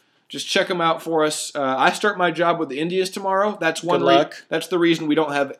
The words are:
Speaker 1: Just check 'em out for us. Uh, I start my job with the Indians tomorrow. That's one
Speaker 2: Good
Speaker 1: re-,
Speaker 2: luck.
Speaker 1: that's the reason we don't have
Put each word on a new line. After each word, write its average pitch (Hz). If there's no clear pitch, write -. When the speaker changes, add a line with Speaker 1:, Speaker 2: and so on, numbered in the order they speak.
Speaker 1:
Just 143
check 190
'em 180
out 165
for 160
us. -
Uh, 135
I 160
start 196
my 175
job 170
with 156
the 131
Indians 185
tomorrow. 190
That's 160
one 175
Speaker 2:
Good 139
Speaker 1:
re-, 135
Speaker 2:
luck. -
Speaker 1:
that's 160
the 180
reason 165
we 147
don't 151
have 143